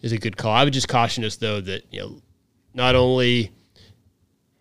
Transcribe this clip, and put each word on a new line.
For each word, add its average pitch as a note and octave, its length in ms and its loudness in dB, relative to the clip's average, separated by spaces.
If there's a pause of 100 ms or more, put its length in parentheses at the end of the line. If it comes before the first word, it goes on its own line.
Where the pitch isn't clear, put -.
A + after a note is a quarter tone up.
is A#2 100 -4
a A2+ 60 -2
good G2+ 180 -6
call. A2 160 -2
I B2+ 140 4
would C#3+ 80 2
just C3 160 -2
caution A#2 340 0
us, G#2+ 140 -6
though, G#2 240 -4
that, F#2 300 -10
you G2 100 -12
know, - 200 -14 (520)
not B2+ 220 2
only B2 580 2 (1080)